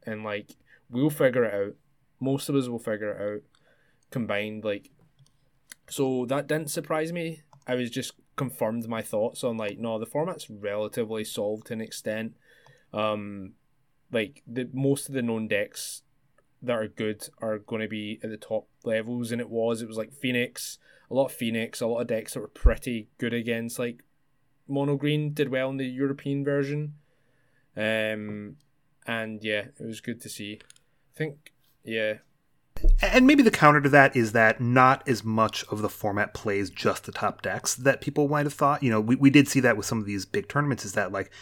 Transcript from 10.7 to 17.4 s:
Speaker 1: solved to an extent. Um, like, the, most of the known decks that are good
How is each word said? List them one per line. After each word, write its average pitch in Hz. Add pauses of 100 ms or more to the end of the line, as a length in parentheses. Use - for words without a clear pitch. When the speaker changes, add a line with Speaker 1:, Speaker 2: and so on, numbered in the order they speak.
Speaker 1:
solved 110
to 120
an 110
extent. 113 (580)
Um, 104 (580)
like, 110
the, 123
most 139
of 135
the 127
known 113
decks - (580)
that 123
are 110
good 107 (140)